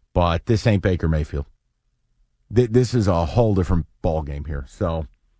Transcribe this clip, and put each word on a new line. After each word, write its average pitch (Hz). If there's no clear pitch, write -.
But 85
this 113
ain't 101
Baker 90
Mayfield. 76
Th-, 117
this 123
is 110
a 85
whole 110
different 87
ball 80
game 71
here. 71
So 82